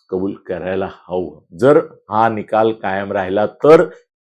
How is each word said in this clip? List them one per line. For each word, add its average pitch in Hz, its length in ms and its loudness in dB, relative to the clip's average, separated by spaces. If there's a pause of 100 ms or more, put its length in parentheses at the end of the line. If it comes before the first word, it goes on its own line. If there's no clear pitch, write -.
कबूल 92 260 -4
करायला 92 580 -6
हवं. 85 680 -10
जर 127 180 4 (340)
हा 110 180 2
निकाल 110 440 -2
कायम 101 400 -8
राहिला 98 340 -2
तर 156 340 4 (440)